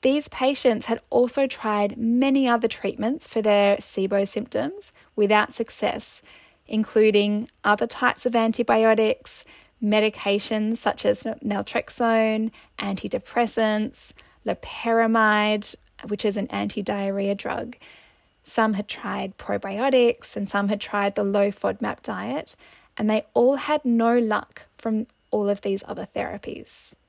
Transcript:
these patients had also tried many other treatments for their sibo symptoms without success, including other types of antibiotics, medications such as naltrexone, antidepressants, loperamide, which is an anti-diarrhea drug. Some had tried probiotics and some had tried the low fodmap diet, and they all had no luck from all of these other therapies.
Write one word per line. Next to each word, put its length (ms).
these 260
patients 580
had 220
also 380
tried 500
many 520
other 200
treatments 600
for 120
their 360
sibo 500
symptoms 640
without 400
success, 640
including 840
other 240
types 400
of 80
antibiotics, 1080
medications 1000
such 280
as 160
naltrexone, 1040
antidepressants, 1300
loperamide, 1300
which 180
is 120
an 100
anti-diarrhea 880
drug. 420
Some 300
had 140
tried 480
probiotics 1000
and 120
some 200
had 120
tried 360
the 80
low 260
fodmap 520
diet, 540
and 140
they 240
all 220
had 280
no 320
luck 500
from 280
all 200
of 100
these 260
other 200
therapies. 800